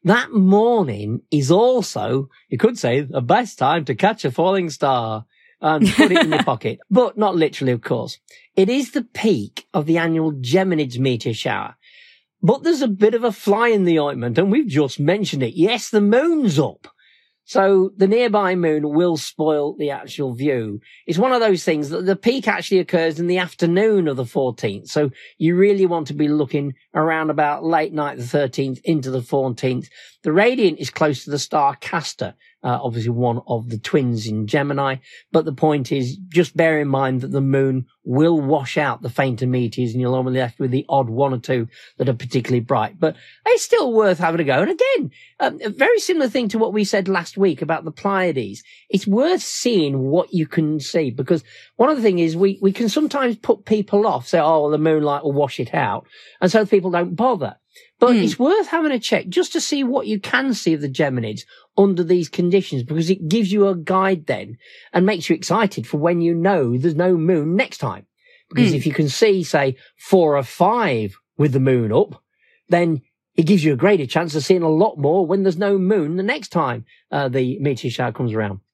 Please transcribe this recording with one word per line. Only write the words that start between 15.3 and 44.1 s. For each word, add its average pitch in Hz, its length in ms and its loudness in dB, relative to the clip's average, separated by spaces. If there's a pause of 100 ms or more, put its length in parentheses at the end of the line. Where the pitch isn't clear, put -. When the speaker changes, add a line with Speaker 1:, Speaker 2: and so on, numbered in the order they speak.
Speaker 1:
it. 113 100 -4
Yes, 214 360 0
the 214 120 2
moon's 240 580 2
up. 110 280 -4 (560)
So 190 540 2
the 190 100 4
nearby 208 480 2
moon 151 380 0
will 170 240 2
spoil 151 600 -2
the 147 120 -4
actual 131 440 -8
view. 117 460 -2 (260)
It's 160 120 -2
one 254 160 2
of 247 80 2
those 202 240 2
things 151 240 -2
that 175 160 -6
the 190 100 2
peak 247 320 -2
actually 190 320 0
occurs 165 400 0
in 175 80 -2
the 180 120 0
afternoon 180 680 0
of 139 80 -2
the 127 100 -4
fourteenth. 117 640 -4
So 151 220 0 (280)
you 170 200 2
really 196 280 4
want 170 220 -2
to 151 60 -10
be 147 160 0
looking 143 460 -2 (180)
around 160 360 0
about 147 360 -2
late 160 280 0
night 143 240 -4
the 123 100 -10
thirteenth 135 580 -2
into 143 260 -2
the 127 120 -4
fourteenth. 127 680 -4 (340)
The 156 80 -2
radiant 208 480 2
is 139 120 -10
close 147 320 -2
to - 80 -10
the 143 80 -2
star 139 380 0
Castor, - 580 -8 (280)
uh, 123 200 -2
obviously 117 260 -4
one 117 380 -2
of 120 220 -6
the 113 100 -8
twins 120 480 -2
in 107 180 -4
Gemini. 139 520 -2 (340)
But 160 140 2
the 156 60 -4
point 147 400 -2
is, 131 240 -4 (140)
just 165 260 0
bear 160 240 2
in 147 80 -2
mind 135 340 0
that 131 100 -8
the 139 100 0
moon 135 460 0 (160)
will 156 360 2
wash 139 380 -2
out 135 240 -2
the - 80 -8
fainter 127 380 -2
meteors, 123 460 -2
and 123 60 -2
you'll 127 140 0
only 127 200 -2
be 131 60 0
left 123 200 -6
with 135 100 -2
the 131 180 -2
odd 135 220 0
one 131 240 0
or 127 60 -6
two 120 280 -4 (300)
that - 100 -2
are 135 60 0
particularly 123 460 -2
bright. 113 400 -2
But 160 160 0 (320)
it's 466 160 2
still 339 300 0
worth 202 260 4